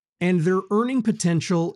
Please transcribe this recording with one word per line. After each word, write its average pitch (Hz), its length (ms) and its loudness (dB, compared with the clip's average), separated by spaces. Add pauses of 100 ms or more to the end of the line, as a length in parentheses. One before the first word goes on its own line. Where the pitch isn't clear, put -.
(220)
and 180 180 2
their 185 220 0 (100)
earning 240 300 0
potential 170 760 0